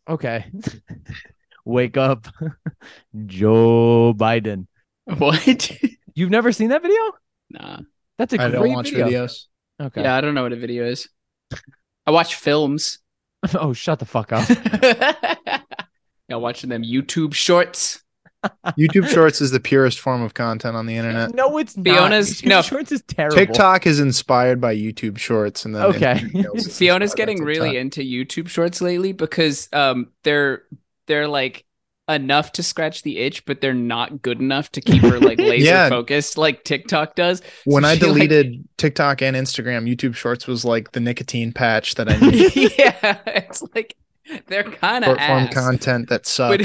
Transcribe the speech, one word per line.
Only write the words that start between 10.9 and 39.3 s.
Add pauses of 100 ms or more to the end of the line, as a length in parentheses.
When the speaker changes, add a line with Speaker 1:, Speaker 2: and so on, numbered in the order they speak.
Speaker 2:
I
watch
films.
<laughs> (460)
Speaker 1:
Oh,
shut
the
fuck
up.
Speaker 2:
<laughs> (640)
Yeah,
watching
them
YouTube
shorts. (760)
Speaker 3:
YouTube
Shorts
is
the
purest
form
of
content
on
the
internet.
Speaker 1:
No,
it's
not.
Speaker 2:
Fiona's
Speaker 1:
YouTube
Speaker 2:
no.
Speaker 1:
Shorts
is
terrible.
Speaker 3:
TikTok
is
inspired
by
YouTube
Shorts,
and
then
Speaker 1:
Okay.
Speaker 3:
Instagram
is
Speaker 2:
<laughs>
Fiona's
Speaker 3:
inspired
by
Speaker 2:
getting
really
Speaker 3:
TikTok.
Speaker 2:
into
YouTube
Shorts
lately
because,
um, (120)
they're, (420)
they're,
like, (440)
enough
to
scratch
the
itch,
but
they're
not
good
enough
to
keep
her,
like,
Speaker 3:
<laughs>
Speaker 2:
laser
Speaker 3:
Yeah.
Speaker 2:
focused
like
TikTok
does. (240)
Speaker 3:
When
Speaker 2:
So
Speaker 3:
I
Speaker 2:
she,
like
Speaker 3:
deleted
TikTok
and